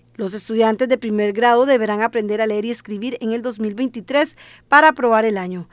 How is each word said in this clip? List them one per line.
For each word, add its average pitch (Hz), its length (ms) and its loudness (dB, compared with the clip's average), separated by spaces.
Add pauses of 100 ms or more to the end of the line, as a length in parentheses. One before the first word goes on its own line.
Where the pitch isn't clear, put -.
(160)
Los 190 160 -6
estudiantes 220 560 0
de 247 80 2
primer 208 360 -2
grado 240 340 4
deberán 220 340 2
aprender 214 400 -2
a 220 60 0
leer 208 200 -2
y 233 40 -4
escribir 226 500 -8
en 220 120 -4
el 233 100 -4
dos 226 160 -6
mil 214 160 -4
veintitrés 262 600 -2 (320)
para 294 180 6
aprobar 233 380 2
el 220 120 0
año. 180 360 -8